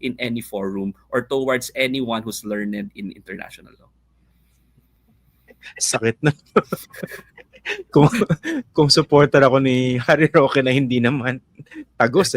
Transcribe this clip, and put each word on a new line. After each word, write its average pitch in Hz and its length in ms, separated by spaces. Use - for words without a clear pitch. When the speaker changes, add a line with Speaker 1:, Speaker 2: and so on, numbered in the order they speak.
Speaker 1:
in 123 160
any 120 240
forum 98 480
or 123 160
towards 131 480
anyone 127 480
who's 107 240
learned 104 320
in 101 400
international - 640
law. - 80
Speaker 2:
Sakit 113 400
na. 151 160
<laughs> - 80
Kung, 151 160
kung 151 160
supporter 143 560
ako 135 160
ni 127 400
Harry 151 320
Roque 139 320
na 131 80
hindi 127 320
naman, 127 400
tagos, 123 380